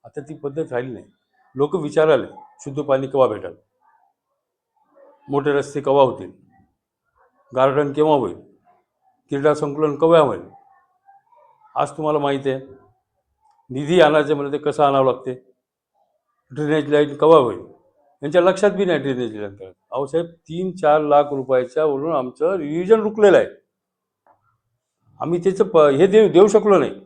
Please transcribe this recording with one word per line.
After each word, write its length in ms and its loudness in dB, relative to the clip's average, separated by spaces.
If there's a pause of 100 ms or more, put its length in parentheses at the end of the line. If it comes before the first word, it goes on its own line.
आता 160 -18
ती 140 -18
पद्धत 380 -10
राहिली 200 -6
नाही. 120 -16 (500)
लोक 200 -2
विचाराले, 520 0 (340)
शुद्ध 220 -12
पाणी 240 -2
केव्हा 220 0
भेटेल, 260 -10 (1700)
मोठे 240 -2
रस्ते 280 -6
केव्हा 220 2
होतील, 300 -2 (1200)
गार्डन 360 0
केव्हा 220 2
होईल, 220 -4 (920)
क्रीडा 260 0
संकुलन 400 -4
केव्हा 260 4
होईल. 220 0 (1300)
आज 160 -4
तुम्हाला 280 -4
माहिती 320 -2
आहे, 160 -6 (1040)
निधी 300 0
आणायचं 340 4
म्हणलं 180 -6
तर 100 -6
कसं 220 0
आणावं 200 2
लागते, 500 -6 (960)
ड्रेनेज 420 -4
लाईन 220 2
केव्हा 240 6
होईल, 200 0 (640)
यांच्या 200 0
लक्षात 280 2
बी 140 -4
नाही 140 -2
ड्रेनेज 380 -6
लाईन 200 -12
करायचं. 340 -20
अहो 160 -6
साहेब, 200 -6
तीन 460 -10
चार 280 0
लाख 300 2
रुपयाच्या 540 -4
वरून 320 -4
आमचं 400 -4
रिव्हिजन 440 0
रुकलेलं 360 4
आहे, 100 4 (1700)
आम्ही 180 -6
त्याचं 300 -2
प-, 100 4
हे 280 4
देऊ, 220 6
देऊ 180 6
शकलो 320 4
नाही. 280 -4